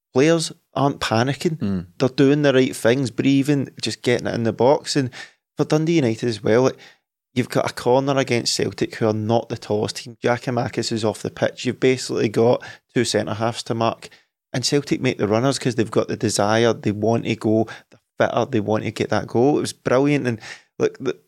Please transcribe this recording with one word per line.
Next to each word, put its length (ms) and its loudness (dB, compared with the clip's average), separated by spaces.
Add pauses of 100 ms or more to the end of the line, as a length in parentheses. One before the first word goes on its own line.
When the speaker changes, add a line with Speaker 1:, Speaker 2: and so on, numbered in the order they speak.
(140)
Speaker 1:
Players 380 4 (220)
aren't 260 2
panicking. 580 0
Speaker 2:
Mm. 300 -4 (100)
Speaker 1:
They're 120 2
doing 340 4
the 100 4
right 220 4
things, 360 0
breathing, 580 2 (120)
just 200 -6
getting 260 0
it 80 -4
in 80 -2
the 100 0
box. 420 2
And 140 0 (480)
for 80 0
Dundee 300 0
United 340 2
as 140 -6
well, 200 4
like, 140 0 (560)
you've 160 -2
got 220 0
a 20 -14
corner 440 2
against 360 0
Celtic, 420 -4
who 120 0
are 60 2
not 360 0
the 80 -6
tallest 400 -4
team. 260 -16
Giakoumakis 680 -2
is 140 -4
off 180 -2
the 80 -6
pitch. 340 -4
You've 140 -4
basically 500 0
got 320 2 (320)
two 120 0
centre-halves 580 -2
to 100 -6
mark. 360 -2 (440)
And 120 -4
Celtic 360 0
make 160 0
the 100 -2
runners 300 2
'cause 180 -4
they've 140 0
got 200 0
the 80 -4
desire, 560 2
they 180 -4
want 340 0
to 100 -2
go, 320 0 (240)
they're 80 -20 (180)
fitter. 280 2
They 140 -2
want 240 -2
to 80 -6
get 180 -4
that 180 -2
goal. 300 2
It 40 0
was 120 -6
brilliant. 540 0
And 120 -4 (400)
look, 200 -2
the, 180 -6 (100)